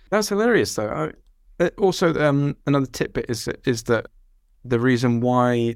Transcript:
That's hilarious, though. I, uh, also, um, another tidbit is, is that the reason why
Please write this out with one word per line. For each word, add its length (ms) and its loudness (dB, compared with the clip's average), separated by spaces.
That's 180 0
hilarious, 480 0
though. 360 -4
I, 40 2
uh, 140 0
also, 360 2
um, 320 2
another 200 2
tidbit 420 -6
is, 200 -6
is 200 -2
that 220 0
the 140 -2
reason 420 2
why 560 2